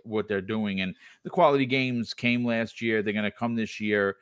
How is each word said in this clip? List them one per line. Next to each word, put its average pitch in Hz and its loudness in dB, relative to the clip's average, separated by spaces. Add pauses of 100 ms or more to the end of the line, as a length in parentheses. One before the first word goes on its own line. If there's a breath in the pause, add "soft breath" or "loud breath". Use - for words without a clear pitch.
what 107 -4
they're 98 -2
doing. 104 -2
And 92 -4 (260 soft breath)
the - -10
quality 143 4
games 127 -2
came 123 0
last 113 -2
year. 110 2
They're 104 -2
gonna 104 0
come 117 -4
this 110 -4
year, 104 2